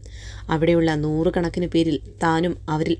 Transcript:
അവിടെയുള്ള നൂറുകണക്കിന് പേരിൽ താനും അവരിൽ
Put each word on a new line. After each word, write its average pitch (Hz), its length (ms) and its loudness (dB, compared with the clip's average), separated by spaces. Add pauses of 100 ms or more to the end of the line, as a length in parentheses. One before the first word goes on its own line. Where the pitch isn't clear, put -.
(500)
അവിടെയുള്ള 165 460 4
നൂറുകണക്കിന് 170 720 0
പേരിൽ 160 300 2 (260)
താനും 165 300 2 (160)
അവരിൽ 165 300 0